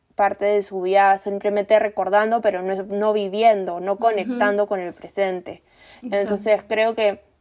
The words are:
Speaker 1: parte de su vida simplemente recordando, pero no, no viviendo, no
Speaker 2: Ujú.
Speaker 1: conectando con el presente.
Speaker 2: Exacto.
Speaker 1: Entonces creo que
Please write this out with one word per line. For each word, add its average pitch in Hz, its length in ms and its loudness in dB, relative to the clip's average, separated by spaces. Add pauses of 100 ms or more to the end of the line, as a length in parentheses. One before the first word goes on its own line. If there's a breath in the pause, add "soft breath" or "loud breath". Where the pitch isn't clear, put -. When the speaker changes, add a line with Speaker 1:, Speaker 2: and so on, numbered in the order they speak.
(160)
Speaker 1:
parte 202 300 0
de 208 160 2
su 190 200 -8
vida 196 360 4
simplemente 202 600 0
recordando, 214 600 0
pero 190 200 0
no, 190 220 -4
no 208 300 0
viviendo, 202 680 0
no 190 140 -4
Speaker 2:
Ujú. 202 80 -6
Speaker 1:
conectando 208 680 0
con 196 120 -4
el 175 140 -8
presente. - 680 -6 (400 soft breath)
Speaker 2:
Exacto. 202 140 -4
Speaker 1:
Entonces 202 500 0
creo 220 260 0
que 208 280 -2 (200)